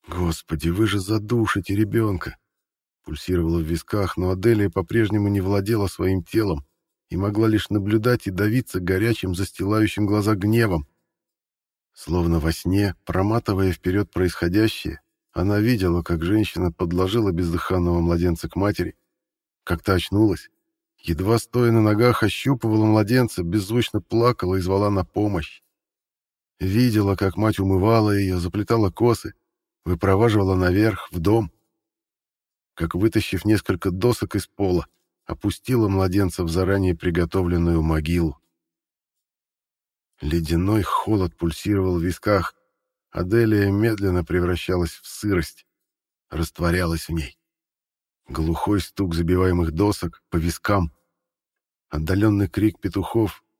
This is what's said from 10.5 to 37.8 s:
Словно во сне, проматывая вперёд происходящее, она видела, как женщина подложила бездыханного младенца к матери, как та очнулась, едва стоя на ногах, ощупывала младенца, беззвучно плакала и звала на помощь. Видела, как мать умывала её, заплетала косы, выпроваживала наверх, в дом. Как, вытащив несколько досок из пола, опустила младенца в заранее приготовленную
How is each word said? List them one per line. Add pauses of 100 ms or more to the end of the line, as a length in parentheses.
Словно
во
сне, (100)
проматывая
вперёд
происходящее, (320)
она
видела,
как
женщина
подложила
бездыханного
младенца
к
матери, (680)
как
та
очнулась, (480)
едва
стоя
на
ногах,
ощупывала
младенца,
беззвучно
плакала
и
звала
на
помощь. (960)
Видела,
как
мать
умывала
её,
заплетала
косы, (500)
выпроваживала
наверх,
в
дом. (1200)
Как,
вытащив
несколько
досок
из
пола, (400)
опустила
младенца
в
заранее
приготовленную